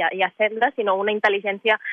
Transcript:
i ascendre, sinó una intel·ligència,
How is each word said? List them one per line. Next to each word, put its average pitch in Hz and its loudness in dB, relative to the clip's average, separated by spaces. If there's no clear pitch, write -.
i 190 -2
ascendre, 220 0
sinó 202 0
una 208 0
intel·ligència, 208 0